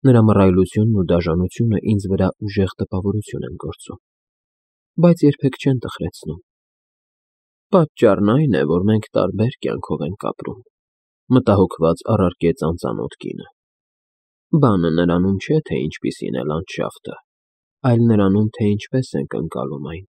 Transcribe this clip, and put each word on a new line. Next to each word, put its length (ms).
Նրա 160
մռայլությունն 720
ու 100
դաժանությունը 760
ինձ 240
վրա 220
ուժեղ 340
տպավորություն 760
են 100
գործում, 420
բայց 220
երբեք 380
չեն 200
տխրեցնում"։ 640
"Պատճառն 580
այն 260
է, 80
որ 180
մենք 260
տարբեր 480
կյանքով 460
ենք 240
ապրում", 320
մտահոգված 760
առարկեց 600
անծանոթ 520
կինը։ 300
"Բանը 380
նրանում 480
չէ, 220
թե 180
ինչպիսին 560
է 80
լանդշաֆտը, 720
այլ 180
նրանում, 480
թե 180
ինչպես 460
ենք 240
ընկալում 500
այն։ 260